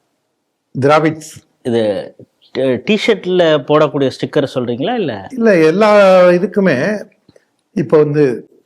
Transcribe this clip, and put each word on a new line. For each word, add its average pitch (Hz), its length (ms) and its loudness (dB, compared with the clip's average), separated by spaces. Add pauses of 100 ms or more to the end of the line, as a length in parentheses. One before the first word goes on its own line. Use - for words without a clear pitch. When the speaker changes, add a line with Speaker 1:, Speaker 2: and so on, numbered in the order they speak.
(800)
Speaker 1:
திராவிட்ஸ். 151 640 0 (180)
Speaker 2:
இது 107 520 -2 (380)
டி-, 127 320 -2
டி-ஷர்ட்ல 180 800 0
போடக்கூடிய 147 460 0
ஸ்டிக்கர் 143 440 -4
சொல்றீங்களா? 127 400 -6
இல்ல, 127 360 -8
Speaker 1:
இல்ல, 226 260 0
எல்லா 190 680 4
இதுக்குமே 180 840 0 (680)
இப்ப 160 260 0
வந்து, 147 500 0 (180)